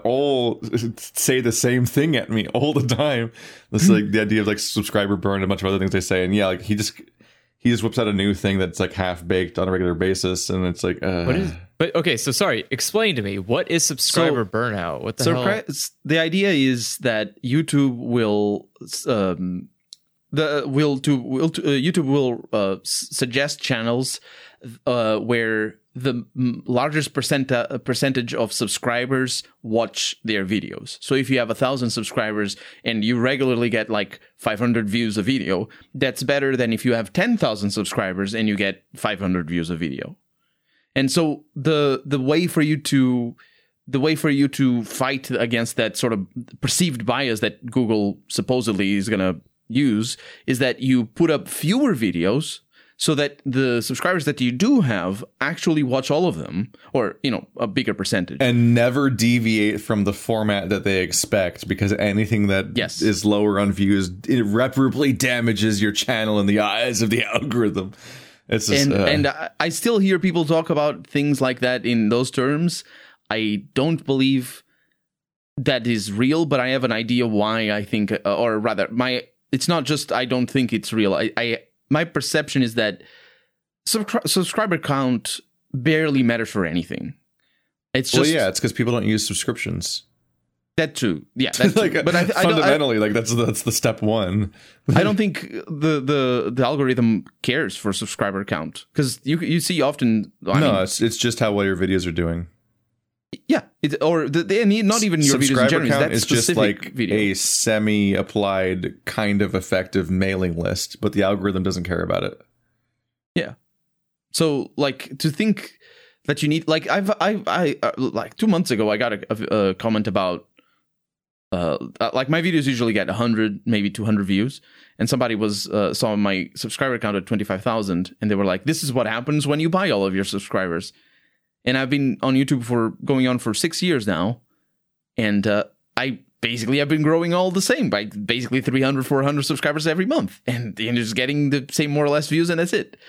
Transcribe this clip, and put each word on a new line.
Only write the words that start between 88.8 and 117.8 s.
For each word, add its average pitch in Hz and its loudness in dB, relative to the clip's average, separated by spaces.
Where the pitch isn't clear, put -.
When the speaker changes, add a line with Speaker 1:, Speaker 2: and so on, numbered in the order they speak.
Speaker 1:
don't 113 0
use 107 2
subscriptions. - -6
Speaker 2:
That 156 -2
too. 90 -2
Yeah, 123 0
Speaker 1:
<laughs> - -6
Speaker 2:
that 202 2
too. 220 2
Speaker 1:
Like, 190 0
Speaker 2:
But 170 0
I, 175 2
I - 0
don't, 180 -2
I 160 2
Speaker 1:
fundamentally, 151 2
like, 107 0
that's, 113 -2
that's 110 0
the 117 -2
step - -2
one. 104 0
Speaker 2:
I 165 4
don't 208 2
think 190 -2
the, 151 0
the, 127 0
the 127 2
algorithm 127 2
cares 123 -2
for 101 -2
subscriber 101 -4
count, 80 -6
'cause 131 -2
you, 151 0
you 165 0
see 165 0
often, 120 2
I 98 2
Speaker 1:
No, 139 4
Speaker 2:
mean 95 2
Speaker 1:
it's, - -4
it's 113 0
just 117 0
how 107 2
well 101 2
your 95 0
videos 92 2
are 87 -2
doing. 85 -2
Speaker 2:
Yeah, 302 2
it, - -2
or 156 2
the, 160 0
they 202 0
need, 208 4
not 214 2
even 165 2
your 143 6
videos 127 0
in 143 4
Speaker 1:
Subscriber 131 4
Speaker 2:
general, 160 2
is 120 2
Speaker 1:
count 143 4
Speaker 2:
that - -2
Speaker 1:
is 113 0
just 117 2
Speaker 2:
specific 104 2
Speaker 1:
like - -16
Speaker 2:
video. 107 0
Speaker 1:
a 101 2
semi-applied 98 0
kind 101 0
of 95 0
effective 92 0
mailing 92 0
list, - -4
but 104 0
the 101 2
algorithm 95 0
doesn't 90 -2
care 87 -2
about 50 -2
it. - -8
Speaker 2:
Yeah. - -4
So, 147 0
like, 139 -4
to 156 0
think 208 -2
that 143 -2
you 147 2
need, 160 0
like, 156 0
I've, 196 0
I, 208 0
I, 151 0